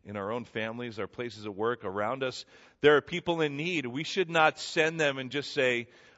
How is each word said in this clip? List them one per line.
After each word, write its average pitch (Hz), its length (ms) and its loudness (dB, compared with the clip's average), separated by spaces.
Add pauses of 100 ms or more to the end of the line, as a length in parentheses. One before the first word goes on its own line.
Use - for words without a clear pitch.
in 104 140 -10
our 101 140 -4
own 117 120 -4
families, 113 560 -8
our 95 80 -4
places 107 380 -10
of 104 100 -8
work, 113 300 -2
around 104 360 -2
us. 127 240 -6 (360)
There 147 160 10
are 135 40 4
people 170 400 -2
in 143 140 0
need. 151 320 -4
We 135 160 -6
should 180 260 -2
not 156 300 4
send 160 400 0
them 143 180 2
and 127 140 -6
just 139 220 -4
say, 123 340 2 (300)